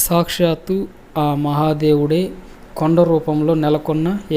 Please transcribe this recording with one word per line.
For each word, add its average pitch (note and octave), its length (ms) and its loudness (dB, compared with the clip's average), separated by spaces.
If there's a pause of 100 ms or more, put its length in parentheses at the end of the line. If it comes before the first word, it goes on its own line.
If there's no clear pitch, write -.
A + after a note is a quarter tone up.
సాక్షాత్తు E3+ 720 0 (480)
ఆ - 20 0 (180)
మహాదేవుడే D3+ 760 2 (580)
కొండ D#3+ 180 2 (140)
రూపంలో D#3 420 0 (100)
నెలకొన్న D#3 540 0 (180)